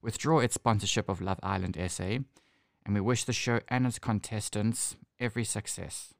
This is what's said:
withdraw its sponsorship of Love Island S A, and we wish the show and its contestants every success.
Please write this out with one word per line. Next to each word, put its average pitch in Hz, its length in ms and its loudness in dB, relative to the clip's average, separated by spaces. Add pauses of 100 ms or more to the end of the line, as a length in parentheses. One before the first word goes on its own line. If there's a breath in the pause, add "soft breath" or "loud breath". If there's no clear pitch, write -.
withdraw 143 380 2
its 127 160 4
sponsorship 107 540 2
of 90 120 -2
Love 92 220 -2
Island 92 340 0
S 90 240 -4
A, 101 200 0 (640 soft breath)
and 101 100 0
we 104 60 4
wish 117 240 2
the 120 80 -2
show 117 360 2
and 127 180 2
its 120 120 0
contestants 107 960 -2 (220)
every 120 260 -2
success. - 760 -8